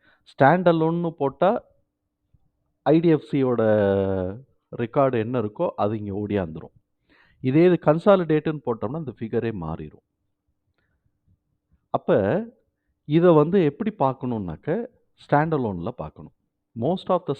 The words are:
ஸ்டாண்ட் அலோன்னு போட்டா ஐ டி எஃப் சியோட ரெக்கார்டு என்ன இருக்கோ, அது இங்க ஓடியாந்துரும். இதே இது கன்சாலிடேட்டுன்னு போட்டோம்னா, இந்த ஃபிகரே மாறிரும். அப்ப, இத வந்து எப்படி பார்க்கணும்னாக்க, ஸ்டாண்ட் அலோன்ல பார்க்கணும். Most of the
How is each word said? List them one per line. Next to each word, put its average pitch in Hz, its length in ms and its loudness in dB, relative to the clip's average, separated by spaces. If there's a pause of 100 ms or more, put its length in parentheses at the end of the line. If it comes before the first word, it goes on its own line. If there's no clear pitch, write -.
(220)
ஸ்டாண்ட் 175 460 2
அலோன்னு 165 420 0
போட்டா 165 540 -2 (1200)
ஐ 156 140 4
டி 170 80 2
எஃப் 156 240 2
சியோட 127 300 0 (1120)
ரெக்கார்டு 131 360 0
என்ன 120 280 -2
இருக்கோ, 170 360 -4
அது 104 280 -4
இங்க 101 220 -6
ஓடியாந்துரும். 92 480 -6 (640)
இதே 135 240 2
இது 180 200 4
கன்சாலிடேட்டுன்னு 160 800 2
போட்டோம்னா, 117 320 -6
இந்த 135 220 -10
ஃபிகரே 113 320 -4
மாறிரும். 80 500 -10 (1900)
அப்ப, 131 540 0 (600)
இத 165 280 4
வந்து 165 320 4
எப்படி 190 340 -2
பார்க்கணும்னாக்க, 127 880 -4 (300)
ஸ்டாண்ட் 156 400 0
அலோன்ல 101 340 -4
பார்க்கணும். 80 440 -14 (480)
Most 170 280 -4
of 180 200 0
the 147 120 -2